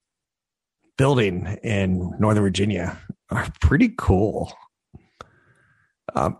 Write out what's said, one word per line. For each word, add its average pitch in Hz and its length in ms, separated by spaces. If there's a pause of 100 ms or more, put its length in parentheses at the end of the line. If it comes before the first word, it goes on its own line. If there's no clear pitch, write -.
(1000)
building 107 480 (160)
in 92 560
Northern 107 240
Virginia 95 560 (320)
are - 160 (140)
pretty 208 360
cool. 92 560 (1600)
Um, - 240